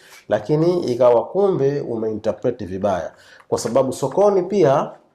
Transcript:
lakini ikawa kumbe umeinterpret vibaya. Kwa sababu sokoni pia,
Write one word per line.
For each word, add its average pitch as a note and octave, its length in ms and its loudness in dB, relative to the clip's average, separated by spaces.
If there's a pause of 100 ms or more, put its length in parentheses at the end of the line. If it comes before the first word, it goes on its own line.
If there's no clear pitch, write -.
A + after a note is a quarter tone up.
(280)
lakini D#3 520 0
ikawa A#2+ 460 4
kumbe C#3+ 540 0
umeinterpret A2 880 -4
vibaya. F#2 460 -4 (360)
Kwa A#2 100 -2
sababu B2 340 0
sokoni F#3 500 0
pia, E3+ 480 2 (240)